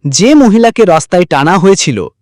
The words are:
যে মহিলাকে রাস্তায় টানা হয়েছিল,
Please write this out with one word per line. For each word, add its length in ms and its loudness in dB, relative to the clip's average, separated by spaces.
যে 260 0
মহিলাকে 520 2
রাস্তায় 400 0
টানা 320 -2
হয়েছিল, 500 -2